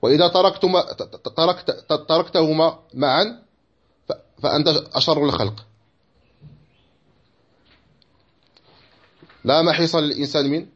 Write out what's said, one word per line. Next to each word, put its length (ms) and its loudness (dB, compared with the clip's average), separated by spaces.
وإذا 260 4
تركتما، 540 2
ت-، 220 -8
ت-، 340 -14
تركت، 340 -2
ت-، 380 -6
تركتهما 680 0
معاً 500 -2
ف-، 320 -12
فأنت 260 -2
أشر 580 -2
الخلق. 400 -4
لا 160 4
محيص 340 0
للإنسان 540 -2
من 160 -4